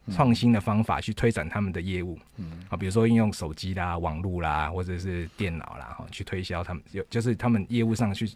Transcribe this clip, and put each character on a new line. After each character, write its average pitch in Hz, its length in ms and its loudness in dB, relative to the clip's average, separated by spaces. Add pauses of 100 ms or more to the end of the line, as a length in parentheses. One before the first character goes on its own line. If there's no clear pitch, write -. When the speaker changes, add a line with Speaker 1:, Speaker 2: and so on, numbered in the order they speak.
Speaker 1:
嗯。 104 100 -6
Speaker 2:
创 123 180 6
新 120 200 6
的 104 80 4
方 107 200 2
法 85 200 2
去 110 120 -4
推 117 160 2
展 82 200 -2
他 104 100 -2
们 95 140 -2
的 87 80 -4
业 92 200 -2
务。 87 160 -6 (200)
Speaker 1:
嗯。 85 320 -12
Speaker 2:
啊， 92 80 -6
比 95 80 -4
如 95 60 0
说 113 140 4
运 117 100 6
用 107 180 4
手 78 200 -6
机 92 200 -6
啦、 87 240 -2
网 85 240 -2
络 90 200 -2
啦， 76 280 0
或 90 120 -4
者 90 160 -4
是 87 380 -4
电 87 220 -2
脑 - 200 -10
啦， - 200 -14
哈， - 120 -14
去 - 140 -10
推 92 180 -6
销 87 220 -4
他 90 100 -6
们， 85 80 -8 (120)
有， 95 160 -4
就 117 100 0
是 113 160 2
他 123 140 0
们 104 180 4
业 117 160 2
务 113 100 2
上 107 200 2
去 104 220 -2